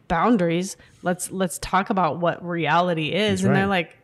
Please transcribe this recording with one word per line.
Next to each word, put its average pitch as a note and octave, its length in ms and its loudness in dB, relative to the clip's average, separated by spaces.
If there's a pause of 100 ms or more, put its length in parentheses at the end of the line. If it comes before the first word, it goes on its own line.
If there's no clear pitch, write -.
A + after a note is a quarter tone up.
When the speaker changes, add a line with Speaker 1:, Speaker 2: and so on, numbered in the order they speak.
Speaker 1:
boundaries. F3+ 680 2 (260)
Let's, F3 300 -4
let's F#3 280 -2
talk F#3+ 300 -2
about F3 300 0
what E3+ 260 -2
reality E3+ 680 0
is." G3 280 0
Speaker 2:
That's F#3+ 60 2
Speaker 1:
And G3 80 4
they're F#3+ 120 2
Speaker 2:
right. F3+ 200 0
Speaker 1:
like, - 160 -20